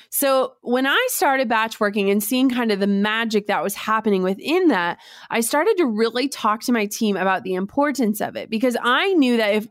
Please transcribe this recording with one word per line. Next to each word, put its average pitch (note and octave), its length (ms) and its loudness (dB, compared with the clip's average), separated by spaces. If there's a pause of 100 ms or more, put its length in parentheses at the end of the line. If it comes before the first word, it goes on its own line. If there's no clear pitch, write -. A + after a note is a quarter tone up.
So C4+ 520 0
when B3+ 260 0
I G#4+ 240 2
started C4+ 380 0
batch A3+ 320 -2
working G3+ 300 0
and G#3 120 2
seeing B3+ 260 2
kind A#3+ 220 0
of G3+ 80 0
the G3 80 0
magic G#3 640 0
that E3+ 160 0
was G3+ 100 -4
happening G#3+ 480 0
within C#4 460 0
that, F3 300 0 (320)
I A3+ 100 -2
started D#4 380 0
to F4 60 4
really A#3 440 0
talk A3 340 -2
to B3 100 0
my A3 140 0
team G#3 300 -2
about F#3 260 0
the F#3 120 -4
importance A3+ 640 -2
of - 160 -6
it, G#2 120 -10
because A#3 320 0
I D#4 340 0
knew B3+ 240 4
that G#3 160 2
if G#3+ 160 -2